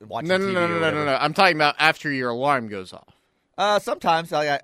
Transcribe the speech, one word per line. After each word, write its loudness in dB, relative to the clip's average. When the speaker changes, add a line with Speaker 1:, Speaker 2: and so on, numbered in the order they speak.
Speaker 1:
watching -6
Speaker 2:
No, 2
no, -2
Speaker 1:
T -2
V -2
Speaker 2:
no, 0
Speaker 1:
or 0
Speaker 2:
no, -2
no, -2
Speaker 1:
whatever. 0
Speaker 2:
no, -2
no. 2
I'm 0
talking 4
about 2
after 0
your -2
alarm 0
goes -10
off. -20
Speaker 1:
Uh, 2
sometimes -2
I, 0
I, -2